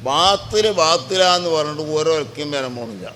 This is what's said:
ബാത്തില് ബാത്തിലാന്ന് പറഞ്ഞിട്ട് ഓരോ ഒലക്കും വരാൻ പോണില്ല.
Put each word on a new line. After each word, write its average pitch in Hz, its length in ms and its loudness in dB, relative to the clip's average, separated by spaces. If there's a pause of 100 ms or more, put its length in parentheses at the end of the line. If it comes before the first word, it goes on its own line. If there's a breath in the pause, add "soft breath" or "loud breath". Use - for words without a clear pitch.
ബാത്തില് 196 600 2 (120)
ബാത്തിലാന്ന് 180 720 2
പറഞ്ഞിട്ട് 151 280 -2 (140)
ഓരോ 156 200 2
ഒലക്കും 147 380 -8
വരാൻ 131 220 -4
പോണില്ല. 107 380 -12